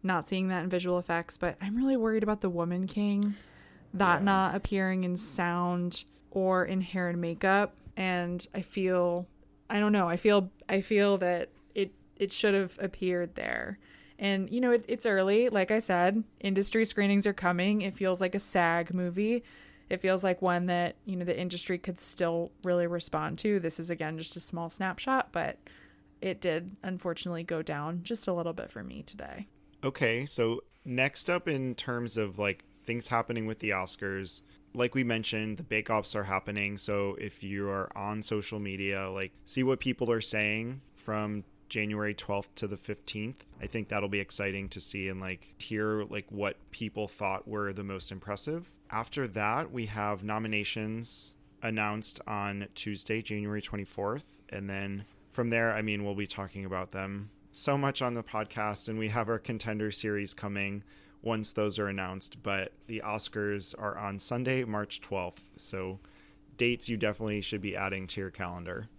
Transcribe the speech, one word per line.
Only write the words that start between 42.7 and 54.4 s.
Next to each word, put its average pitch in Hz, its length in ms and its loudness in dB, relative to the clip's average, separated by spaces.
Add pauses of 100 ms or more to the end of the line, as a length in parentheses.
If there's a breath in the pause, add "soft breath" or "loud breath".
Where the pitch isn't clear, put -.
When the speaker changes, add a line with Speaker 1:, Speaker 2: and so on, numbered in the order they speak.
Speaker 3:
fifteenth. - 680 -8 (160)
I 104 60 -8
think 107 220 -4
that'll 101 200 -2
be 101 120 0
exciting 98 480 -4
to - 120 -8
see 95 280 -6
and, 95 120 -6
like, 95 380 -8
hear, 107 500 0
like, 107 220 -6
what 101 240 -2 (160)
people 107 360 -4
thought 98 400 -4
were 104 240 -2
the 101 120 -6
most 98 280 -8
impressive. 104 600 -6 (180)
After 117 380 -4
that, 110 440 0
we 120 160 -4
have 104 360 -2
nominations 107 1120 -4 (260)
announced 107 640 -2
on 101 480 -4
Tuesday, 107 480 -4
January 104 400 -4
twenty-fourth. 104 800 -6 (100)